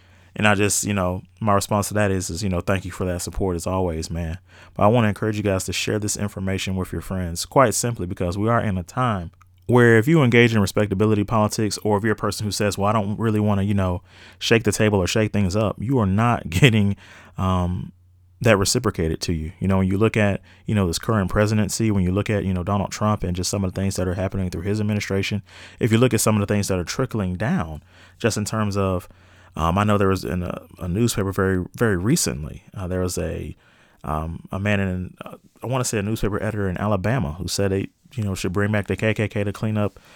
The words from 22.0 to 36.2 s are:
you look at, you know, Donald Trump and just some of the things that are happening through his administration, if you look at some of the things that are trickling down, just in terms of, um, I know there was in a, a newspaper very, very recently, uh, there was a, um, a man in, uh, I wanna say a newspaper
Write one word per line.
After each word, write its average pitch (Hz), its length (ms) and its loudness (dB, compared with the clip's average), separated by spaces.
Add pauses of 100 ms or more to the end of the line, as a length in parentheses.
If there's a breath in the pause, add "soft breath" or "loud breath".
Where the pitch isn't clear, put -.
you 90 80 2
look 101 160 0
at, 101 160 0
you 95 80 0
know, 90 100 -2
Donald 101 280 -2
Trump 107 340 -2
and 90 100 -2
just 87 140 -4
some 101 160 -2
of 92 80 -4
the 92 80 -4
things 95 160 -2
that 92 100 0
are 90 60 0
happening 92 360 -2
through 85 120 -6
his 104 180 -2
administration, 104 640 -2 (380 loud breath)
if 110 100 2
you 113 60 6
look 120 160 4
at 107 80 2
some 107 200 2
of 101 60 -2
the 104 60 0
things 101 160 0
that 90 100 0
are 85 60 -4
trickling 104 500 -4
down, 87 480 -4 (360 soft breath)
just 113 180 0
in 110 80 -2
terms 104 320 -2
of, 95 320 -2 (480 soft breath)
um, 82 200 2
I 104 60 4
know 104 140 4
there 98 100 2
was 95 160 0
in 87 200 -4
a, - 220 -8 (140)
a 90 80 -6
newspaper 98 460 0
very, 95 320 0 (100)
very 107 220 2
recently, 85 640 -2 (100)
uh, 95 140 -8
there 90 140 -2
was 90 160 -2
a, 82 400 -6 (480 soft breath)
um, 78 440 -6
a 95 100 -6
man 101 200 0
in, 90 460 -4
uh, - 100 -18 (260)
I 113 60 -10
wanna 127 160 -2
say 120 140 -2
a 101 60 0
newspaper 104 380 -2